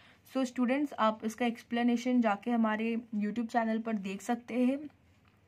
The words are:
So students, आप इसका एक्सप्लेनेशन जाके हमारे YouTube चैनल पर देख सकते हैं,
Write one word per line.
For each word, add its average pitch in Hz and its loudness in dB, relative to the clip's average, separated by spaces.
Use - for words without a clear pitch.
So 262 2
students, 254 0
आप 220 0
इसका 220 -2
एक्सप्लेनेशन 240 2
जाके 220 0
हमारे 226 2
YouTube 208 -2
चैनल 226 0
पर 226 -4
देख 196 -6
सकते 240 -2
हैं, 285 -2